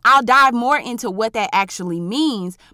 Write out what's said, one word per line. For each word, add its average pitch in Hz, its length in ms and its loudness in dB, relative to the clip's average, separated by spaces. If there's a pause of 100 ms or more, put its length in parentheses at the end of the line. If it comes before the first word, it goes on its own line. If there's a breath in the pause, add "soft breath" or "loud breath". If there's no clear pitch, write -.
I'll 269 180 6
dive 262 300 4
more 247 240 0
into 240 340 -8
what 220 220 -4
that 214 180 -2
actually 180 480 -4
means. 202 580 -4 (160 soft breath)